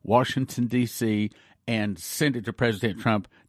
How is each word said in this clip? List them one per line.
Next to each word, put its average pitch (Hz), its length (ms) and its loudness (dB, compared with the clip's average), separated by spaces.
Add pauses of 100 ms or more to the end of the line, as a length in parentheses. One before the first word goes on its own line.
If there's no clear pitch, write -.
Washington, 123 640 2
D 123 180 2
C, 107 460 0 (340)
and 104 320 -2
send 143 380 -2
it 117 80 -6
to 110 80 -6
President 110 480 0
Trump 107 300 0 (200)